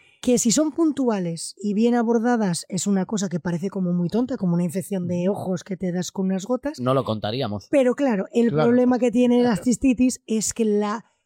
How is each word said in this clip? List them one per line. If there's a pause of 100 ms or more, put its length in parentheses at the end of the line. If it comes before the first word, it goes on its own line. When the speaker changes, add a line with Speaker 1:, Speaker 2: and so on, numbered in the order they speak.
(200)
Speaker 1:
que
si
son
puntuales
y
bien
abordadas
es
una
cosa
que
parece
como
muy
tonta,
como
una
infección
de
Speaker 2:
Ujú.
Speaker 1:
ojos
que
te
das
con
unas
gotas.
Speaker 3:
No
lo
contaríamos.
Speaker 1:
Pero
claro,
el
Speaker 2:
Claro.
Speaker 1:
problema
que
tiene
la
Speaker 2:
Claro.
Speaker 1:
cistitis
es
que
la (220)